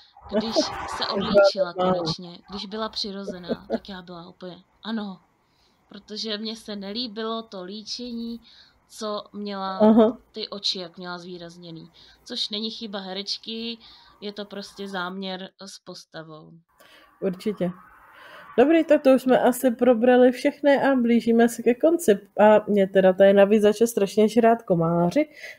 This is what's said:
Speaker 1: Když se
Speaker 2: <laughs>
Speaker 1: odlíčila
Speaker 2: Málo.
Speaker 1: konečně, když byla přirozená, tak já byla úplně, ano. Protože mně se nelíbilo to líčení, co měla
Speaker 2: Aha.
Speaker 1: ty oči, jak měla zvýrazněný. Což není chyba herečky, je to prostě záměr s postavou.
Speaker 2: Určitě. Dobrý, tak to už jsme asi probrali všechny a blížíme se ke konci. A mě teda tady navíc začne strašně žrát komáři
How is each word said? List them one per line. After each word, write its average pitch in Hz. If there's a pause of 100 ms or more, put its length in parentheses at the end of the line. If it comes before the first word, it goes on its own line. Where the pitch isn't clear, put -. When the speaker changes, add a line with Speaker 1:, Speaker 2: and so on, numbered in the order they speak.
(360)
Speaker 1:
Když 220 (420)
se -
Speaker 2:
<laughs> -
Speaker 1:
odlíčila 196
Speaker 2:
Málo. 185
Speaker 1:
konečně, 175 (120)
když 202
byla 220
přirozená, 196
tak -
já 185
byla 175
úplně, 180 (260)
ano. 208 (680)
Protože 208
mně 220
se 214
nelíbilo 220
to 202
líčení, 233 (480)
co 208 (100)
měla 196
Speaker 2:
Aha. 220 (140)
Speaker 1:
ty -
oči, 202
jak 175
měla 180
zvýrazněný. 170 (340)
Což -
není 220
chyba 214
herečky, 220 (420)
je 202
to 208
prostě 202
záměr 190 (160)
s -
postavou. 160 (720)
Speaker 2:
Určitě. 185 (880)
Dobrý, 311
tak 294
to 262
už 247
jsme 254
asi 254
probrali 247
všechny 277
a 269
blížíme 233
se 233
ke 240
konci. 302 (220)
A 214
mě 196
teda 190
tady 196
navíc 202
začne 214
strašně 214
žrát 226
komáři 170 (300)